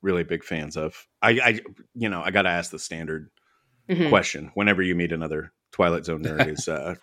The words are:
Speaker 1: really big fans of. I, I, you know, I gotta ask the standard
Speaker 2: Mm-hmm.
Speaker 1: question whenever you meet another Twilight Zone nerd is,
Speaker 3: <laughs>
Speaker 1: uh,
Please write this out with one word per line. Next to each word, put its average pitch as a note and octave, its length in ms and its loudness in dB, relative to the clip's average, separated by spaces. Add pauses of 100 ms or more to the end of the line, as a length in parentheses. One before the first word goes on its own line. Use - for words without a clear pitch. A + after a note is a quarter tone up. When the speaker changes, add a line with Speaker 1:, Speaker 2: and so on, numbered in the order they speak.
Speaker 1:
really F2+ 220 2
big E2 200 -4
fans D#2 340 -6
of. D#2 300 -6 (140)
I, G#2+ 100 6
I, A#2 280 4 (340)
you A2+ 160 -2
know, F2+ 140 -4
I F#2 80 -4
gotta F#2+ 180 4
ask E2+ 220 -2
the D#2 80 -12
standard D#2+ 500 -8 (580)
Speaker 2:
Mm-hmm. F3 220 2
Speaker 1:
question E2+ 460 2
whenever G2+ 260 2
you F2+ 140 2
meet E2+ 160 0
another D#2 420 -6 (180)
Twilight E2+ 340 2
Zone D#2+ 180 -4
nerd D#2 240 0
is, D2+ 200 -6
Speaker 3:
<laughs> - 0 -
Speaker 1:
uh, D#2+ 360 -4